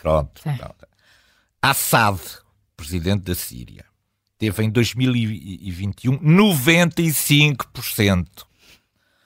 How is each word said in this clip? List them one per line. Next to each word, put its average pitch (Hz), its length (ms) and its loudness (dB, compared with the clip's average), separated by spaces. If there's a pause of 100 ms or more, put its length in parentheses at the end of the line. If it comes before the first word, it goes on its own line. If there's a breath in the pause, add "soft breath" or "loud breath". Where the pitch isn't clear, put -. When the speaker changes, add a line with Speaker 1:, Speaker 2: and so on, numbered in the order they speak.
Speaker 1:
Pronto, 78 420 -2
Speaker 2:
Sim. 147 140 -6
Speaker 1:
pronto. - 300 -18 (760)
Assad, 110 580 2 (560)
presidente 87 480 -4
da 87 120 -4
Síria, - 500 -14 (520)
teve 110 260 -2
em 110 60 0
dois 113 260 0
mil 127 200 0
e 98 560 -6
vinte 98 340 -8
e 127 40 0
um 139 120 0
noventa 170 800 4
e 160 120 0
cinco 147 580 2
por 123 140 -12
cento. 95 600 -2 (800 soft breath)